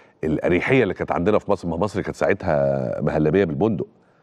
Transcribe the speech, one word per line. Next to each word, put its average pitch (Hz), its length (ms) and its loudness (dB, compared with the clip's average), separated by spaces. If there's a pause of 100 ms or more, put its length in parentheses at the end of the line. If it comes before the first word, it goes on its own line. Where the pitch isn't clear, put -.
(240)
الاريحيه 90 600 2
اللي 90 100 0
كانت 80 180 -6
عندنا 90 280 2
في - 120 -4
مصر، 92 160 -2
ما 85 100 -4
مصر 101 240 -2
كانت 78 140 -6
ساعتها 69 840 0
مهلبيه 76 420 2
بالبندق، 87 440 0 (360)